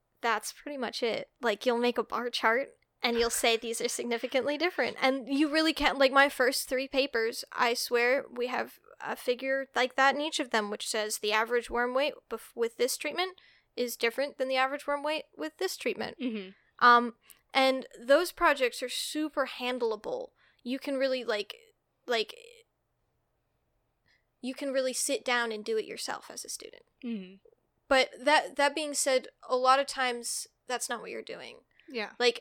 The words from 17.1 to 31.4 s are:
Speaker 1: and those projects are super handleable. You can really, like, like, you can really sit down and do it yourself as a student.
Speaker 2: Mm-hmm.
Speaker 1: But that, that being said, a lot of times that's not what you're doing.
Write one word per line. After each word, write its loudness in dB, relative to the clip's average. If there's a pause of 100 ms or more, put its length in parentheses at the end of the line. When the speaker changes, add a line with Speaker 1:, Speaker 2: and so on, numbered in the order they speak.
Speaker 1:
and 2 (100)
those 4
projects 2
are -6
super -4 (140)
handleable. -4 (340)
You -4
can -4
really, 0
like, -4 (500)
like, -2 (2000)
you -8
can -6
really 0
sit -2
down 0
and -10
do -2
it -2
yourself -10
as -12
a -18
student. -14 (220)
Speaker 2:
Mm-hmm. -10 (540)
Speaker 1:
But 4 (100)
that, 2
that 4
being -4
said, 0 (200)
a 0
lot 6
of 0
times -4 (200)
that's -4
not -4
what -12
you're -10
doing. -14 (340)